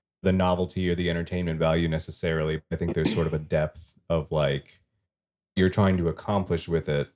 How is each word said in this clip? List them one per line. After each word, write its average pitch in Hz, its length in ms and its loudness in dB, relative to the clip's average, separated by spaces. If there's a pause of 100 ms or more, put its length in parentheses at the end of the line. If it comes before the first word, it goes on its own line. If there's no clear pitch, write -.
(240)
the 95 80 4
novelty 92 580 0
or 87 60 2
the 87 140 0
entertainment 85 500 -2
value 82 300 2
necessarily. 78 720 -2 (100)
I 85 60 -2
think 85 160 -4
there's 78 200 0
sort 80 140 0
of 78 60 -2
a 78 60 -2
depth 78 540 -4 (160)
of, 80 220 -2
like, 73 480 -2 (760)
you're 92 140 4
trying 95 280 4
to 85 100 0
accomplish 90 600 -2
with 82 200 0
it 71 280 -2